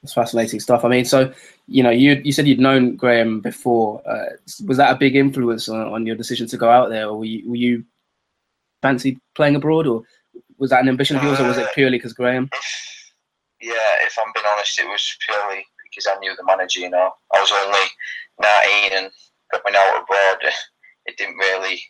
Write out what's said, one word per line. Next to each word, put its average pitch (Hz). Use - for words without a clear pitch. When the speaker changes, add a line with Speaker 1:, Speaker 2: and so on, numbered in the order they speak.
Speaker 1:
That's -
fascinating 113
stuff. 120
I 120
mean, 123
so, 131
you 131
know, 120
you, 139
you 147
said 147
you'd 135
known 131
Graham 117
before. 110
Uh, 107
was 135
that 135
a 131
big 131
influence 135
on, 110
on 110
your 113
decision 117
to 120
go 117
out 120
there, 110
or 107
were 110
you, 110
were 120
you 120
fancy 131
playing 147
abroad, 156
or 113
was 135
that 127
an 135
ambition 135
of 135
yours, 143
or 131
was 123
it 127
Speaker 2:
Uh, -
Speaker 1:
purely 131
'cause 117
Graham? 127
Speaker 2:
if, -
yeah, 113
if -
I'm 110
being 107
honest, 104
it -
was 101
purely 104
because 101
I 98
knew 95
the 92
manager, 92
you 90
know. 90
I 98
was 98
only 98
nineteen 101
and 95
going 101
out 98
abroad, 98
it -
didn't 98
really 95